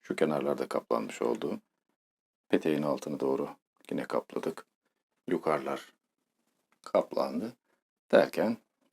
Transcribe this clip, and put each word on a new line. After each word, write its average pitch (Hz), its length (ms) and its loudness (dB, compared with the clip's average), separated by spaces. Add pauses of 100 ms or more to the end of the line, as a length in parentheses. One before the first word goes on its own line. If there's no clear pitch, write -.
Şu - 140 -6
kenarlarda 71 520 0
kaplanmış - 540 -2
oldu. 120 380 -2 (880)
Peteğin 78 340 2
altını 71 380 -2
doğru 69 280 0 (420)
yine 67 140 -4
kapladık. - 640 -4 (640)
Yukarılar 73 640 -2 (920)
kaplandı. - 680 0 (600)
Derken 85 440 4 (360)